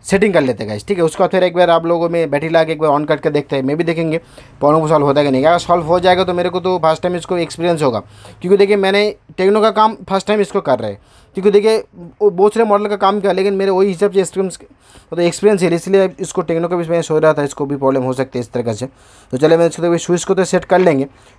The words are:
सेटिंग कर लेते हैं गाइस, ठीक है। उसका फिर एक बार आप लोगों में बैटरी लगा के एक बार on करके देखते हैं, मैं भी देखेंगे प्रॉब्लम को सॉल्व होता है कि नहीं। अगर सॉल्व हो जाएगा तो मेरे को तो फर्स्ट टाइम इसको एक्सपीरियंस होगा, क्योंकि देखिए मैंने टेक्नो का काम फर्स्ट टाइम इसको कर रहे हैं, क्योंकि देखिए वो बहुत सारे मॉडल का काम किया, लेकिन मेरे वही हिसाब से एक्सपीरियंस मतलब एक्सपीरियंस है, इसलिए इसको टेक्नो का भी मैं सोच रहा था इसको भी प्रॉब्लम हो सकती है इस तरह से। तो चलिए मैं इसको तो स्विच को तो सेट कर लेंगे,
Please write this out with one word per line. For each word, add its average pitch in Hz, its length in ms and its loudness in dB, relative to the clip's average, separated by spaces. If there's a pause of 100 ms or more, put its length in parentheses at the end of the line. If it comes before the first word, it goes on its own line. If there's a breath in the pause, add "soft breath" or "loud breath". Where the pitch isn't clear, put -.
सेटिंग 196 300 2
कर 160 60 4
लेते 123 220 -2
हैं 104 60 -8
गाइस, 107 180 -10
ठीक 196 120 -4
है। 170 60 2
उसका 170 220 0
फिर 180 180 0
एक 175 100 -2
बार 175 160 2
आप 165 160 2
लोगों 170 220 0
में 165 220 -2
बैटरी 147 180 -2
लगा 165 160 2
के 156 80 2
एक 151 80 -4
बार 156 100 2
on 147 180 0
करके 151 220 -2
देखते 147 260 -2
हैं, 135 60 -2
मैं 139 140 -2
भी 170 80 -2
देखेंगे 165 340 -2 (420 loud breath)
प्रॉब्लम 151 200 4
को 156 80 -2
सॉल्व 151 180 2
होता 139 140 2
है 147 60 2
कि 139 60 0
नहीं। 131 120 0
अगर 170 140 4
सॉल्व 175 260 0
हो 170 160 0
जाएगा 185 240 2
तो 175 100 -4
मेरे 175 160 -2
को 214 100 -4
तो 180 180 -2
फर्स्ट 160 240 0
टाइम 180 140 -2
इसको 175 220 -4
एक्सपीरियंस 165 440 -2
होगा, 113 200 0 (400 loud breath)
क्योंकि 185 140 4
देखिए 202 220 4
मैंने 202 360 0 (220)
टेक्नो 202 240 2
का 220 120 4
काम 220 240 2 (120)
फर्स्ट 190 180 -4
टाइम 208 140 0
इसको 196 200 -2
कर 131 180 0
रहे 107 120 -6
हैं, 98 100 -14 (360 soft breath)
क्योंकि 196 140 2
देखिए 208 280 2 (420)
वो 208 100 2
बहुत 190 240 2
सारे 226 120 2
मॉडल 208 200 0
का 208 120 -4
काम 202 220 0
किया, 190 120 0
लेकिन 190 220 0
मेरे 196 160 -2
वही 190 180 2
हिसाब 190 220 -2
से 190 100 0
एक्सपीरियंस 180 380 -4 (540 soft breath)
मतलब 165 80 -4
एक्सपीरियंस 175 420 2
है, 190 120 2
इसलिए 190 340 0 (120)
इसको 180 220 -6
टेक्नो 165 260 -4
का 180 80 -4
भी 170 80 -2
मैं 170 180 -2
सोच 156 200 -2
रहा 156 100 4
था 147 100 -2
इसको 139 240 -6
भी 139 100 -6
प्रॉब्लम 135 260 0
हो 127 100 -4
सकती 127 260 -6
है - 20 -4
इस 117 120 -10
तरह 117 200 -4
से। 117 140 -8 (460 soft breath)
तो 127 60 -6
चलिए 156 200 4
मैं 170 80 4
इसको 160 160 -4
तो 170 160 0
स्विच 175 260 -2
को 190 100 0
तो 185 100 0
सेट 175 200 -2
कर 180 160 2
लेंगे, 143 260 2 (320 soft breath)